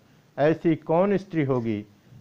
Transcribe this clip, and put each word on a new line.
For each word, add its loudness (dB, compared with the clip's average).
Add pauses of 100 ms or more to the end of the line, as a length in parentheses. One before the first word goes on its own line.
(380)
ऐसी 2
कौन 0
स्त्री -4
होगी -2 (360)